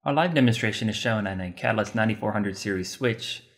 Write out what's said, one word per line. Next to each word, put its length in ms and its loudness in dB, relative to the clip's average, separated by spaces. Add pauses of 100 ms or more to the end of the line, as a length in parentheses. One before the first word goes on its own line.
Our 80 0
live 220 2
demonstration 560 2
is 60 -4
shown 300 0
on 140 -2
a 100 -4
Catalyst 440 0
ninety-four 380 0
hundred 260 -2
series 320 -2
switch 520 -4 (160)